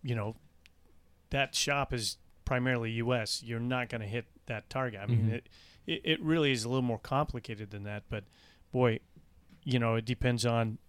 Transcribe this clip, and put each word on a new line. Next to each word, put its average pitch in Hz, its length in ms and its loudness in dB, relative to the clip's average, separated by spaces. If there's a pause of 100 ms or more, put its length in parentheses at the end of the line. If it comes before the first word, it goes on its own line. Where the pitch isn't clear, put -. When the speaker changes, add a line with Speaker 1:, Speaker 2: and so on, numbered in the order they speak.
Speaker 1:
you 120 120 -2
know, 110 200 -4 (960)
that 139 240 0
shop 143 380 0
is 117 240 -4 (280)
primarily 123 480 0
U 117 200 2
S. 113 300 -2
You're 117 160 -6
not 123 300 -2
gonna 110 180 -6
hit 113 180 -4 (220)
that 110 220 -8
target. 123 320 -2
I 101 60 -8
mean, 117 180 4
Speaker 2:
Mm-hmm. 113 100 2
Speaker 1:
it, - 140 -10 (380)
it, 165 160 -2
it 160 180 0
really 156 300 4
is 117 140 0
a 117 40 -4
little 131 140 2
more 117 160 0
complicated 117 720 -4
than 101 120 -10
that. 104 260 -8
But, 107 160 -6 (460)
boy, 123 280 4 (640)
you 123 160 2
know, 113 160 4
it 113 100 0
depends 120 400 0
on 117 320 2 (120)